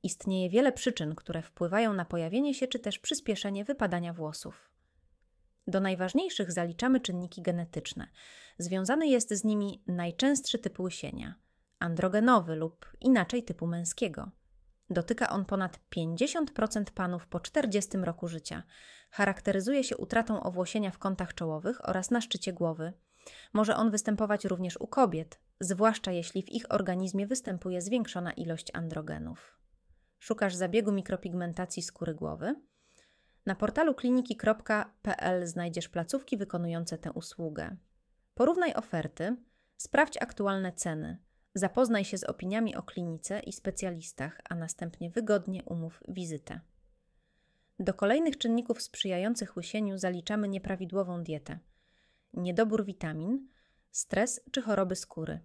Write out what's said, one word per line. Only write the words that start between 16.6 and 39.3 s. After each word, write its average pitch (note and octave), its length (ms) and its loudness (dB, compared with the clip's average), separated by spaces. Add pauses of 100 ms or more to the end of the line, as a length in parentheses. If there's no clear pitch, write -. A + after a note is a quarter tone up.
panów F3+ 360 -2
po F3 120 -4
czterdziestym G3+ 640 0
roku E3+ 240 -4
życia. E3 360 -8 (480)
Charakteryzuje G3+ 720 2
się - 140 -2
utratą A3+ 460 0
owłosienia F#3 480 0
w - 60 -12
kątach F#3 360 -2
czołowych E3+ 560 -2
oraz F#3 220 0
na A#3+ 100 4
szczycie F#3+ 320 -4
głowy. E3 400 -2 (600)
Może G#3+ 220 4
on A3 160 4
występować G#3 540 2
również F3+ 320 -2
u - 100 -6
kobiet, E3+ 520 2 (200)
zwłaszcza G3 520 2
jeśli F3 320 -2
w - 60 -10
ich - 220 -4
organizmie F#3+ 560 0
występuje F#3 540 -2
zwiększona G3 500 -2
ilość E3 440 -6
androgenów. D#3+ 840 -8 (640)
Szukasz G3+ 360 -2
zabiegu G3 360 2
mikropigmentacji F3+ 920 -4
skóry E3 300 -6
głowy? D#3+ 420 -4 (920)
Na F#3+ 100 0
portalu C#4 380 2
kliniki B3 440 2
kropka A3 640 2
p - 160 -2
l F3+ 300 0
znajdziesz E3+ 420 -4
placówki A3 480 -2
wykonujące E3+ 600 -4
tę - 140 -8
usługę. D#3+ 680 -8 (560)
Porównaj E4 400 4
oferty, F3 640 -4 (420)